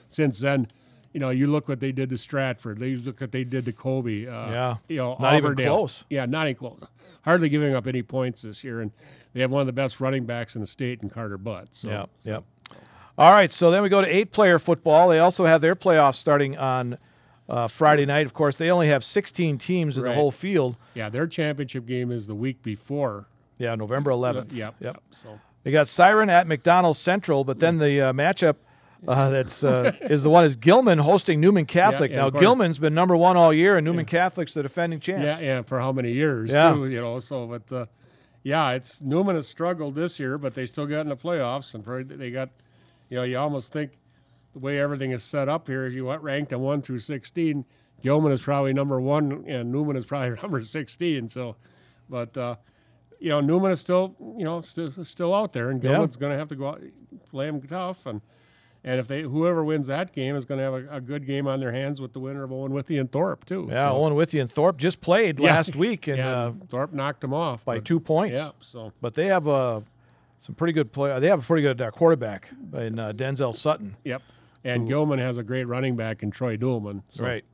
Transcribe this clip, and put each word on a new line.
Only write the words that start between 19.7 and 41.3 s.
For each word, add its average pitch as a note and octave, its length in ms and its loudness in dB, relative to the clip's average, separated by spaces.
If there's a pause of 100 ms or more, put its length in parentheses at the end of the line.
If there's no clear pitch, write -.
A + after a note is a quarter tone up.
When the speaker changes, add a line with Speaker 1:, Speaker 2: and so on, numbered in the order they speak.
Speaker 2:
in B2+ 60 -2
the B2+ 60 -2
Speaker 1:
Right. A#2+ 60 -2
Speaker 2:
whole C#3+ 160 2
field. D3 460 -2 (160)
Speaker 1:
Yeah, G#2+ 160 -8
their B2+ 180 -4
championship C#3+ 600 -6
game B2 240 -4
is A2+ 160 -6
the G#2+ 80 -8
week B2+ 260 -6
before. A2 640 -6 (320)
Speaker 2:
Yeah, A#2 180 -4
November C3 360 -2
eleventh. B2 420 -4
Speaker 1:
Yep, A2+ 260 -10
Speaker 2:
Yep. - 160 -10
Speaker 1:
yep, - 160 -20
so. G#2+ 280 -20 (240)
Speaker 2:
They C3+ 80 -2
got D3 160 6
Siren G#3 420 6
at F3 180 6
McDonald E3 500 4
Central, F3 460 0
but C3 160 -4
then E3 200 2
the, C#3+ 200 4
uh, C3 140 2
matchup, D#3 420 2 (520)
uh, C3+ 220 2
that's, C3+ 340 -2
uh, C3 340 2
Speaker 1:
<laughs> - 40 -16
Speaker 2:
is D3 220 2
the D3+ 60 4
one E3+ 160 10
is C#3 100 2
Gilman F3+ 440 6
hosting D#3+ 420 4
Newman F3+ 240 6
Catholic. E3 460 4
Speaker 1:
Yeah, C3+ 60 -2
yeah, C#3 40 2
Speaker 2:
Now, C#3 60 4
Speaker 1:
of C3+ 60 0
course. C#3+ 100 2
Speaker 2:
Gilman's F#3+ 360 4
been D#3 140 0
number F3 240 4
one F3+ 180 6
all E3+ 180 8
year, F3+ 240 6
and D#3 60 2
Newman E3 220 0
Speaker 1:
Yeah. - 60 -10
Speaker 2:
Catholic's F3 420 -2
the D3+ 100 -4
defending E3 380 -4
champs. F3+ 240 -4
Speaker 1:
Yeah, D3 140 -2
yeah, C3 240 -2
for B2+ 180 -6
how C3 100 -2
many B2+ 220 -2
years, B2+ 380 0
Speaker 2:
Yeah. D3+ 220 8
Speaker 1:
too, C#3+ 120 0
you B2+ 160 -4
know, A#2+ 180 -6
so, A#2+ 280 -10
but, A#2+ 280 -12
uh, A#2+ 100 -6 (580)
yeah, C#3+ 280 0
it's, - 300 -8
Newman E3+ 340 0
has C#3+ 120 -4
struggled D#3+ 480 -6
this E3 240 -6
year, C3+ 180 -6
but C#3 160 -8
they C3 140 -8
still D3 180 -8
got D3+ 160 -4
in D3+ 80 -6
the C#3 80 -6
playoffs, C#3 560 -6